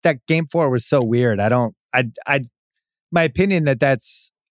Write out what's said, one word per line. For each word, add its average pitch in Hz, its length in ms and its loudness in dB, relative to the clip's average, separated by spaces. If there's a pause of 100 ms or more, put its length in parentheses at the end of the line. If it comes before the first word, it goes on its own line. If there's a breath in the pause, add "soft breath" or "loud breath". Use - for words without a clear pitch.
that 151 240 0
game 160 200 0
four 160 220 0
was 123 160 -2
so 135 180 2
weird. 117 360 2
I 104 100 2
don't, 120 260 0 (180)
I, 127 120 0 (220)
I, 139 140 0 (720)
my 170 120 2
opinion 180 420 0
that 135 140 0
that's, - 520 -2 (200)